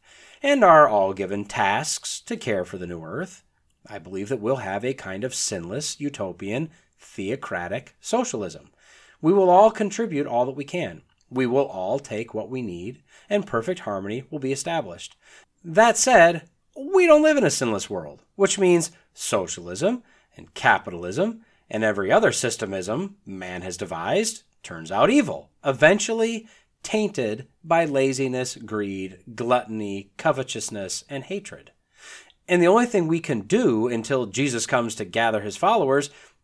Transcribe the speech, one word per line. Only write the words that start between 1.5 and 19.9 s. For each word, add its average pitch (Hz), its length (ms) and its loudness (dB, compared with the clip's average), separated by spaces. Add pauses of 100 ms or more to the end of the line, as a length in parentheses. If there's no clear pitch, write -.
to - 160 -10
care 98 260 -2
for 92 140 -12
the 90 100 -10
new 85 160 -10
earth, 120 400 -12 (440)
I 104 120 -14
believe 95 300 -8
that 127 100 -4
we'll 123 180 -2
have 101 280 -6
a 131 80 -2
kind 98 300 -12
of 127 120 -8
sinless, 101 640 -8
utopian, 120 720 -8 (280)
theocratic 127 1000 -8
socialism. - 720 -6 (500)
We 160 120 4
will 190 160 4
all 202 220 8
contribute 196 560 -4
all 120 180 0
that 131 100 -6
we 143 80 -8
can. 117 380 -8 (280)
We 127 160 0
will 131 200 2
all 98 340 -4
take 113 340 -10
what 107 160 -8
we 131 120 -8
need, 98 420 -10 (260)
and 208 160 0
perfect 147 360 -4
harmony 104 500 -6
will 156 80 -8
be 135 140 -4
established. 135 640 -8 (480)
That 208 340 4
said, 170 520 6 (260)
we 349 300 2
don't 302 160 8
live 311 160 4
in 247 60 2
a 143 80 4
sinless 110 380 -2
world, 80 340 -10 (120)
which 196 220 2
means 175 340 4 (220)
socialism 101 880 -4 (360)